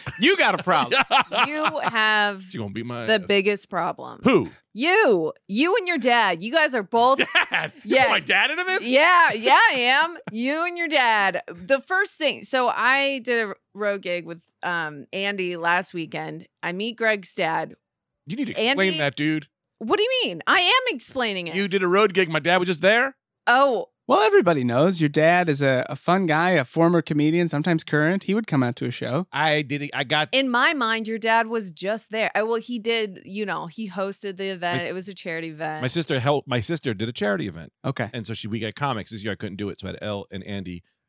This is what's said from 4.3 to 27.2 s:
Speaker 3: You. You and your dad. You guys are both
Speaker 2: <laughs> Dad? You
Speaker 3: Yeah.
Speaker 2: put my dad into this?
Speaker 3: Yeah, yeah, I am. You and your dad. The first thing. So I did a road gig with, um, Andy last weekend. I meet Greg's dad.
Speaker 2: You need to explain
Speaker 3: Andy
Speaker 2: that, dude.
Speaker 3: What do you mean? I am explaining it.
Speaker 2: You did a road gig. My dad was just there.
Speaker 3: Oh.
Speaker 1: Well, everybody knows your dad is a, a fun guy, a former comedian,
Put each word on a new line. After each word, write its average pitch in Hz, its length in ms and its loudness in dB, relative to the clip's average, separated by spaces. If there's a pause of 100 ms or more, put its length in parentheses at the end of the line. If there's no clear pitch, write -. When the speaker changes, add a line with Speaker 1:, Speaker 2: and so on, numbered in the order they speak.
Speaker 3:
You. 254 600 4 (140)
You 311 300 2
and 370 100 -2
your 349 100 -2
dad. 220 460 2
You 226 80 -6
guys 302 240 2
are 214 80 0
both 247 360 4 (160)
Speaker 2:
<laughs> 359 140 2
Dad? 160 240 -4 (100)
You 208 120 0
Speaker 3:
Yeah. 262 80 6
Speaker 2:
put 233 80 2
my 208 80 2
dad 196 320 2
into 349 120 -4
this? 370 200 0
Speaker 3:
Yeah, 311 500 6
yeah, 240 240 4 (140)
I - 40 -2
am. 277 420 2 (140)
You 269 340 -2
and 349 120 -6
your 339 100 -4
dad. 220 600 2
The 180 340 -2
first 370 320 -2
thing. 277 300 -4
So 254 260 0
I 269 500 0
did 233 300 -2
a 190 40 -8 (200)
road 202 280 -4
gig 175 240 -6
with, 165 160 -14 (220)
um, 156 480 -6
Andy 190 460 -4
last 170 360 0
weekend. 160 540 -8 (160)
I 170 80 -4
meet 220 260 -6
Greg's 214 360 -2
dad. 165 420 -4 (520)
Speaker 2:
You 165 100 -6
need 285 100 -4
to - 60 -8
explain 233 260 0
Speaker 3:
Andy 190 200 0
Speaker 2:
that, 143 160 -2
dude. 156 320 -2 (340)
Speaker 3:
What 240 160 0
do 415 60 2
you 508 220 0
mean? 175 200 -6
I 330 160 4
am 466 340 2
explaining 214 520 -4
it. 160 80 -8
Speaker 2:
You 196 120 0
did 185 140 0
a 180 60 0
road 196 260 4
gig. 180 160 2
My 160 100 0
dad 170 180 2
was 180 100 0
just 160 140 -2
there. 233 340 4 (320)
Speaker 3:
Oh. 247 400 4 (200)
Speaker 1:
Well, 339 140 4
everybody 214 420 4
knows 147 360 4
your 151 100 4
dad 170 400 4
is 143 120 2
a, 131 280 2
a 143 60 -8
fun 185 300 2
guy, 160 260 2
a 147 140 2
former 165 360 4
comedian, 160 460 2